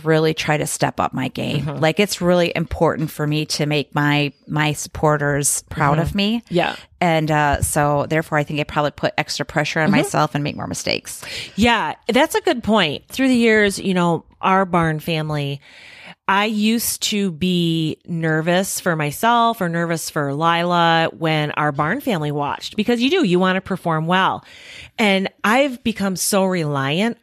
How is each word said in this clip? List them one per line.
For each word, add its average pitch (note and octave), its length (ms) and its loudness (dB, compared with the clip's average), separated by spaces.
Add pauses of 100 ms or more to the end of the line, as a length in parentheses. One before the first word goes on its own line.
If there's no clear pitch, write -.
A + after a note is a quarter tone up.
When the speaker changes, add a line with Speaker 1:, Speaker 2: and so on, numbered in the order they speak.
Speaker 1:
really D#3+ 300 2
try D3+ 220 -2
to D3 120 -4
step - 320 -2
up - 120 0
my C3 160 -4
game. C#3 360 -4
Speaker 2:
Mm-hmm. C#3+ 160 -6
Speaker 1:
Like, D#3+ 180 2
it's G3+ 220 0
really F3 340 2
important D#3 560 0
for D3+ 160 -4
me D3+ 200 0
to D3 200 -2
make D3 260 -2
my, D3 400 2 (140)
my D3+ 260 0
supporters D3 960 0
proud D3 260 0
Speaker 2:
Mm-hmm. D#3+ 80 2
Speaker 1:
of D3 120 -2
me. G#3+ 340 0
Speaker 2:
Yeah. E3+ 280 0 (240)
Speaker 1:
And, D#3+ 320 2
uh, D3 300 2
so D3 460 0
therefore D#3 300 -2
I D3 60 0
think D3 160 -4
I D3 40 -2
probably D3 280 -2
put - 260 -4
extra - 260 -4
pressure D3+ 360 -2
on D#3 80 2
Speaker 2:
Mm-hmm. D3+ 80 4
Speaker 1:
myself D3+ 400 0
and D3 80 -2
make - 100 -4
more - 140 -8
mistakes. - 560 -6 (320)
Speaker 2:
Yeah, G#3 380 2 (120)
that's C4+ 300 2
a G#4 60 2
good C4 200 0
point. G3 460 0
Through C4 200 0
the B3+ 80 4
years, A3 440 4
you F#3+ 140 -2
know, F3 320 0 (140)
our F#3+ 240 2
barn E3 360 0
family, D3+ 600 -4 (720)
I G3 140 2
used A3 600 0
to G3+ 280 -2
be E3 720 0
nervous E3 760 -2
for F3 160 -2
myself A3+ 640 0
or F3 80 -2
nervous E3+ 400 -4
for C#3 240 -2
Lila E3+ 840 2
when D#3 360 0
our D3 200 0
barn D#3 300 -2
family D#3 280 -2
watched, C#3+ 460 -6
because A#3 240 0
you B3+ 80 2
do, E4+ 160 2
you F3+ 140 4
want F#3 180 2
to F#3+ 60 -2
perform D#3+ 440 -2
well. F3 380 0 (540)
And F#3+ 320 2 (120)
I've B3 400 2
become G3 340 -2
so F#3+ 280 0
reliant E3 800 0